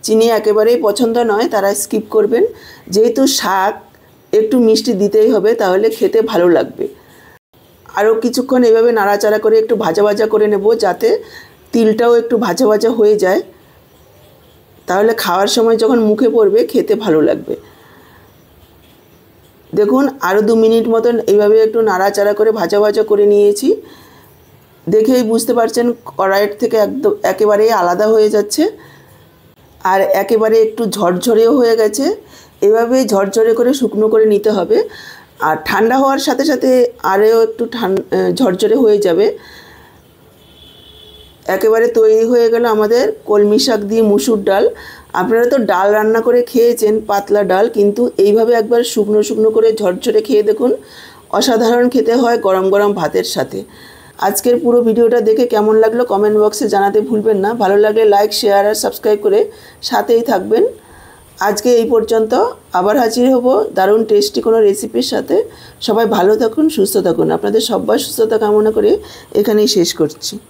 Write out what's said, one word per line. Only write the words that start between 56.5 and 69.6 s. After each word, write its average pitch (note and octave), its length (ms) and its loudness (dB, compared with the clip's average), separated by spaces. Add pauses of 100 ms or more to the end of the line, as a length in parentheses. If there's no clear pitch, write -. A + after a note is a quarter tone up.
জানাতে G3+ 340 0
ভুলবেন G#3+ 360 -2
না। G3 160 -2
ভালো G3+ 240 0
লাগলে G#3+ 280 2
লাইক, G#3 280 2
শেয়ার G3+ 340 0
আর G#3+ 100 -2
সাবস্ক্রাইব G#3+ 460 -2
করে G#3 160 2 (420)
সাথেই A#3 420 -2
থাকবেন। A3 400 -2 (760)
আজকে G#3 360 -2
এই A3+ 140 0
পর্যন্ত, A3 440 0 (400)
আবার F#3+ 240 0
হাজির A#3+ 340 0
হব B3 160 0 (260)
দারুণ G3+ 320 2
টেস্টি G#3 360 0
কোনো A3+ 180 0
রেসিপির G#3+ 500 0
সাথে। C4+ 260 -4 (460)
সবাই A3+ 260 0
ভালো F#3+ 300 2
থাকুন, B3 320 0
সুস্থ A3 320 -2
থাকুন। E3 300 0
আপনাদের G3+ 300 -2
সবার A3 380 -2
সুস্থতা A3 380 -4
কামনা A3 340 0
করে A3 200 0 (420)
এখানেই G#3 400 0